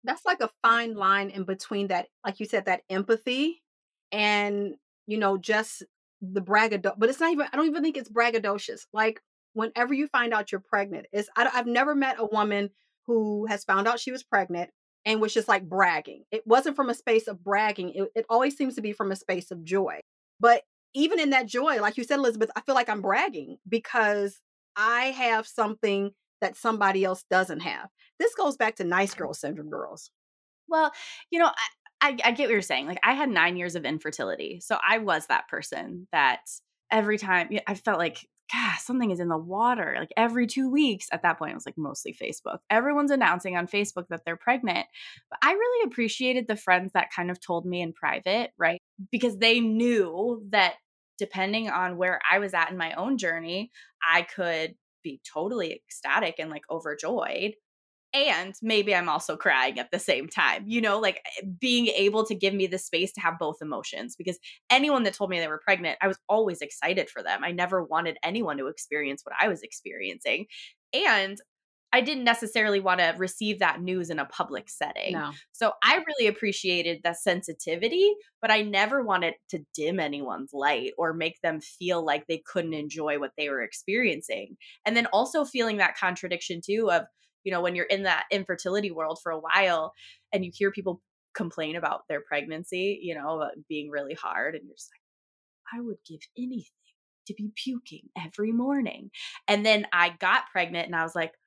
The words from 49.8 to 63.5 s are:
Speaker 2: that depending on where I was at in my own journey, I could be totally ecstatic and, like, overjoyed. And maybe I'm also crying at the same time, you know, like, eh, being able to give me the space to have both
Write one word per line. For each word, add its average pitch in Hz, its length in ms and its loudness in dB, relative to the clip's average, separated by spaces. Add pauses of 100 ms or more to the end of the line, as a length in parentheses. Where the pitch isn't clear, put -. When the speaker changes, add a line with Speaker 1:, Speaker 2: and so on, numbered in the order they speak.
Speaker 2:
that 185 260 4 (420)
depending 202 520 -2
on 180 280 -2
where 185 220 0 (100)
I 185 100 6
was 190 140 -4
at 165 160 2
in 185 80 -8
my 165 160 -4
own 233 240 -2
journey, 170 520 -4 (380)
I 170 140 6
could 170 520 -4 (300)
be 139 160 -12 (100)
totally 180 420 -4
ecstatic 165 640 -2
and, 160 120 -6
like, 151 200 -12
overjoyed. 165 840 -4 (600)
And 196 460 0
maybe 208 340 2
I'm 175 140 2
also 156 300 -2
crying 131 400 2
at 120 120 -6
the 175 80 -2
same 143 300 0
time, 139 380 2
you 226 160 0
know, 208 180 2
like, 196 260 -2 (120)
eh, 196 80 -10 (140)
being 240 280 2
able 208 380 2
to 220 80 -4
give 190 180 0
me 196 140 0
the 185 120 -4
space 175 360 -2
to - 80 -12
have 170 160 -2
both 156 240 -4